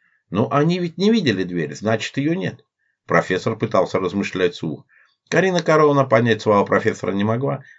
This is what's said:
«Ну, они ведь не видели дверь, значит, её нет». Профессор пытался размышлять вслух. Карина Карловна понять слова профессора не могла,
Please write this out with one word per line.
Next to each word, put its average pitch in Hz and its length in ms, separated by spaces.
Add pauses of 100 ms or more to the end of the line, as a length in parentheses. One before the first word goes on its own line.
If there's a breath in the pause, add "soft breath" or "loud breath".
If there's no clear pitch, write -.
(300)
«Ну, 98 220
они 156 280
ведь 175 180
не 190 120
видели 143 340
дверь, 85 300
значит, 110 440
её 143 160
нет». 185 320 (400)
Профессор 90 500
пытался 98 440
размышлять 92 560
вслух. 73 300 (440 soft breath)
Карина 180 320
Карловна 151 440
понять 117 360
слова 101 240
профессора 101 460
не 98 120
могла, 135 400 (160 loud breath)